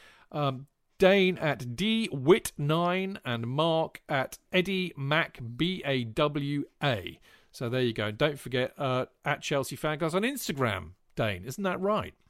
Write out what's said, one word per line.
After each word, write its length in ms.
um, 360
Dane 420
at 360
D 360
Wit 460
nine, 680
and 220
Mark 600
at 300
Eddie 440
Mac 420
B 280
A 180
W 600
A. 360
So 180
there 120
you 120
go. 140
And 100
don't 220
forget, 380
uh, 280
at 160
Chelsea 340
Fancast 380
on 100
Instagram, 680
Dane. 300
Isn't 180
that 180
right? 320